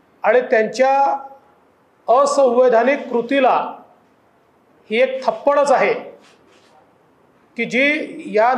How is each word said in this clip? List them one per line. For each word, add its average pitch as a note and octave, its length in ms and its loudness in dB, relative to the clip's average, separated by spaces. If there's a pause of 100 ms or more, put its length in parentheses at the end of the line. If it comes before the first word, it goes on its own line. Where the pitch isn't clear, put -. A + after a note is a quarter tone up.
(240)
आणि A3 180 2
त्यांच्या B3 520 0 (1120)
असंवैधानिक B3+ 920 2 (100)
कृतीला A#3 460 0 (1300)
ही A3 120 0
एक C4 240 -2
थप्पडच C#4 460 0
आहे G3+ 220 2 (1600)
की A#3 80 -6
जी C#4 680 -4
या A#3 220 2